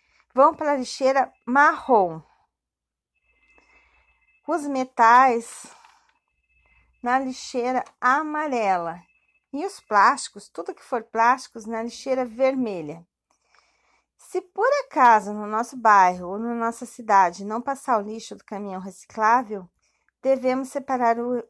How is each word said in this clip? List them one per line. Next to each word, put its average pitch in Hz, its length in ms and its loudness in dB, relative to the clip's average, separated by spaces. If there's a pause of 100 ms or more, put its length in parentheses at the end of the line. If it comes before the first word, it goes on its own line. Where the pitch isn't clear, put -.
(320)
vão 294 220 6
para 302 180 -2
a 294 40 0
lixeira 262 540 0 (140)
marrom. 247 800 2 (2250)
Os 311 180 -4
metais 254 1000 2 (1400)
na 247 160 0
lixeira 254 680 -6 (160)
amarela. 247 1000 -2 (500)
E 294 140 -8
os - 140 -14
plásticos, 214 680 0
tudo 339 260 -12
que - 100 -20
for 233 180 -6
plásticos, 233 640 -2
na 226 160 -8
lixeira 254 420 -6
vermelha. 220 800 -4 (1120)
Se - 220 -10
por 403 280 -2 (160)
acaso 220 480 4
no 208 140 -8
nosso 220 300 -6
bairro 185 540 4
ou 196 80 -8
na 233 140 -6
nossa 233 320 -6
cidade 196 600 0
não 214 160 -6
passar 254 380 -4
o 202 40 -4
lixo 214 320 -14
do 196 100 -20
caminhão 196 360 -10
reciclável, 208 880 -2 (520)
devemos 254 480 -2
separar 247 520 -2
o, 240 280 -4